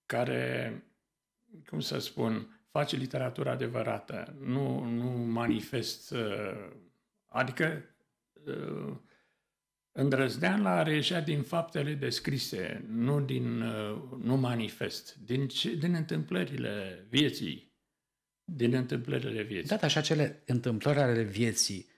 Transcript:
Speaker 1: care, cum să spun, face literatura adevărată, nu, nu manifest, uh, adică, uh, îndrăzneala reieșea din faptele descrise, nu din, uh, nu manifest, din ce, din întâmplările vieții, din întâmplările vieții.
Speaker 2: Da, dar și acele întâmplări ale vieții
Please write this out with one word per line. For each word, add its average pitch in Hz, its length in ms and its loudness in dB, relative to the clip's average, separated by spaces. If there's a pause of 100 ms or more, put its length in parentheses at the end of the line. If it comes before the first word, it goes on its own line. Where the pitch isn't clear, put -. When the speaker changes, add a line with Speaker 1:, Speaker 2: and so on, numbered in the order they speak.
Speaker 1:
care, 123 800 0 (840)
cum 160 100 -4
să 143 200 -2
spun, 110 600 -2 (120)
face 147 240 0
literatura 127 560 -2
adevărată, 117 840 -4 (100)
nu, 131 400 0
nu 120 220 0 (240)
manifest, 117 800 0
uh, 104 560 -2 (580)
adică, 147 560 0 (680)
uh, - 460 -4 (960)
îndrăzneala 156 920 4
reieșea 156 380 2
din 147 200 0
faptele 151 520 -2
descrise, 127 960 -4
nu 123 320 2
din, 123 400 0
uh, 110 400 -4 (220)
nu 123 140 4
manifest, 117 800 -2 (100)
din 131 220 0
ce, - 280 -2
din 170 180 2
întâmplările 127 1160 -2
vieții, 120 640 0 (720)
din 123 300 2
întâmplările 123 680 -2
vieții. 101 280 -4
Speaker 2:
Da, 202 60 2
dar 170 140 2
și 139 80 2
acele 151 480 2
întâmplări 123 540 2
ale 120 240 4
vieții 104 600 0 (120)